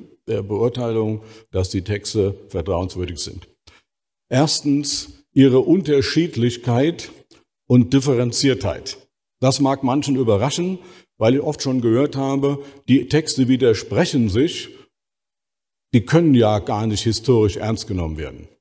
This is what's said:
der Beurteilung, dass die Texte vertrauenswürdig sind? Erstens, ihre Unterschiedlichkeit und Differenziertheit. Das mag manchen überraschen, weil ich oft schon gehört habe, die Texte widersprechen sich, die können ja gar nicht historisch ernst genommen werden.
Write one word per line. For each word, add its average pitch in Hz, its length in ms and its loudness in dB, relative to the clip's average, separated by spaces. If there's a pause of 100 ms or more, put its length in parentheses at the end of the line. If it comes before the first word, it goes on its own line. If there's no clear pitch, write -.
(260)
der 101 160 -4
Beurteilung, 110 800 -4 (300)
dass 92 160 -2
die 95 140 -4
Texte 101 520 -2 (140)
vertrauenswürdig 90 720 -6
sind? - 280 -12 (800)
Erstens, 143 1040 -2
ihre 131 280 6
Unterschiedlichkeit 143 1500 0 (560)
und 123 240 4
Differenziertheit. 123 1120 -2 (340)
Das 131 200 2
mag 135 240 0
manchen 139 320 0
überraschen, 139 640 0 (400)
weil 113 160 2
ich 143 80 0
oft 151 200 -6
schon 131 180 -2
gehört 127 360 0
habe, 139 420 -2 (300)
die 131 200 2
Texte 143 400 0
widersprechen 123 800 0
sich, 127 420 -2 (1200)
die 120 100 4
können 160 300 4
ja 107 240 4
gar 110 280 -4
nicht 104 160 -2
historisch 110 540 2
ernst - 300 -6
genommen 82 300 -6
werden. 71 320 -14 (120)